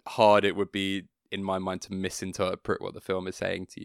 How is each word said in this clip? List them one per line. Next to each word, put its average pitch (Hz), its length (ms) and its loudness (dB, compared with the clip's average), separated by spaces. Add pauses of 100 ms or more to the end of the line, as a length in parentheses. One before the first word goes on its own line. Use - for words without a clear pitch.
hard 104 380 6
it 95 100 2
would 98 160 -2
be 98 380 -2 (240)
in 98 120 -6
my 95 140 -2
mind 95 220 -4
to - 120 -12
misinterpret 95 920 -4
what - 100 -6
the - 80 -12
film 92 280 -4
is 95 80 -10
saying 92 280 -4
to - 200 -16